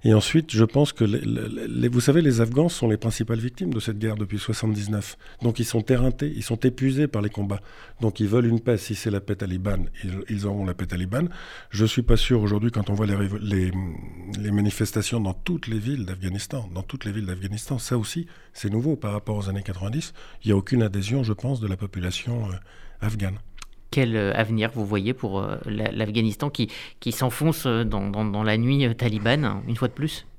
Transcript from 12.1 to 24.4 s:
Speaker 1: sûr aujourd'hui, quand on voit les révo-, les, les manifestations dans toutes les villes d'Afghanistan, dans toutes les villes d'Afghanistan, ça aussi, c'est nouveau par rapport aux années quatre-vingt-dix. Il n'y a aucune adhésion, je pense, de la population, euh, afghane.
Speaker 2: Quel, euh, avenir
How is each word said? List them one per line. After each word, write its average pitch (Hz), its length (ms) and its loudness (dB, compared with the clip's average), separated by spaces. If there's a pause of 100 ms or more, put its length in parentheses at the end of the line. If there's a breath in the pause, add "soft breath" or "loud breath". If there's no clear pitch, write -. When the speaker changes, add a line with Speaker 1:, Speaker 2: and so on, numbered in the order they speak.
Speaker 1:
sûr 120 240 4
aujourd'hui, 104 280 2
quand 107 200 -2
on - 20 2
voit 104 140 2
les 101 100 2
révo-, 101 240 0
les, 98 300 2 (680)
les 104 120 -2
manifestations 104 680 2
dans 95 120 0
toutes - 360 -4
les 110 100 -2
villes 123 260 -2
d'Afghanistan, 95 680 -6
dans 92 80 -6
toutes - 240 -10
les 104 60 -4
villes 104 120 -4
d'Afghanistan, 98 540 -6
ça - 180 -2
aussi, 165 300 -4 (260 loud breath)
c'est - 180 -4
nouveau 127 260 2
par 104 160 -4
rapport 107 260 -2
aux 98 100 -2
années 98 140 -2
quatre-vingt-dix. 98 500 -4 (320 loud breath)
Il 110 40 2
n'y 107 40 6
a 98 40 8
aucune 117 260 4
adhésion, 104 400 0
je 110 100 0
pense, 127 280 -2
de 110 60 -2
la 95 120 -2
population, 98 720 -4
euh, 90 60 -6 (440 loud breath)
afghane. 104 380 -2 (520)
Speaker 2:
Quel, 117 260 2
euh, 101 180 2
avenir 113 400 2